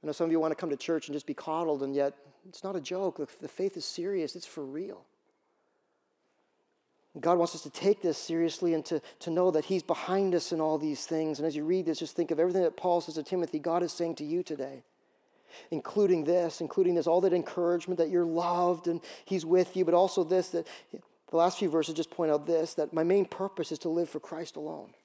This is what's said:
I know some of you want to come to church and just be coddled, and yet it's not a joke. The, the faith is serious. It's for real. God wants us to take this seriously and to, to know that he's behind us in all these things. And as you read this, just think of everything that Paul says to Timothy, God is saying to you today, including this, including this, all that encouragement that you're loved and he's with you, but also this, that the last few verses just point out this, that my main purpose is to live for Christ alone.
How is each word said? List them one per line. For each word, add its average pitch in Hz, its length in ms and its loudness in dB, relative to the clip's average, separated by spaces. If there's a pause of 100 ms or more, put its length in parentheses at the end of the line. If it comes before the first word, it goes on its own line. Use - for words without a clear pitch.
I - 20 -4
know 151 60 -2
some 165 140 0
of 165 40 0
you 165 80 4
want 160 120 2
to 151 60 -2
come 170 120 -6
to 143 80 -2
church 160 320 -4
and 151 60 -6
just 147 120 -6
be 165 60 -6
coddled, 160 500 -2
and 139 120 -4
yet 143 180 0 (340)
it's - 160 -20
not 190 140 -6
a 175 40 -4
joke. 180 360 -4
The, 147 100 -6 (140)
the - 80 -12
faith 190 260 -4
is 156 120 -8
serious. 180 500 -4
It's 175 80 -14
for - 180 -10
real. 147 440 -10 (2000)
God 170 200 4
wants 170 160 2
us 160 80 -10
to 147 80 -12
take 202 320 2
this 165 160 0
seriously 165 560 0
and 156 100 -2
to, 160 160 -2 (200)
to - 100 -6
know 180 200 4
that 151 140 2
he's 185 180 0
behind 185 520 0
us 170 180 0
in 160 80 -2
all 156 160 2
these 147 300 -4
things. 156 320 -2
And 147 80 -2
as 151 100 -2
you 151 80 -4
read 180 220 2
this, 160 140 -2
just 160 160 -8
think 170 140 0
of 156 80 0
everything 180 260 2
that 156 120 0
Paul 175 240 2
says 160 140 -10
to 156 80 -6
Timothy, 165 360 -2
God 170 240 0
is 165 120 -4
saying 165 220 -4
to 151 80 -8
you 165 180 -2
today, 139 400 -8 (880)
including 180 540 2
this, 170 360 2
including 175 360 2
this, 160 100 2
all 170 160 4
that 185 100 4
encouragement 175 640 0
that 165 140 2
you're 175 160 4
loved 175 640 2
and 165 120 0 (240)
he's 175 220 -2
with 180 280 4
you, 185 120 2
but 170 80 4
also 185 280 6
this, 175 280 2
that 165 160 -2 (260)
the - 460 -8
last 175 200 4
few 185 120 2
verses 156 240 0
just 156 160 -4
point 160 200 0
out 147 160 2
this, 165 280 0
that - 180 -2
my 160 120 0
main 190 200 4
purpose - 480 -6
is 156 60 -6
to - 100 -4
live 165 220 0
for 156 100 -8
Christ - 360 -10
alone. 151 360 -10 (120)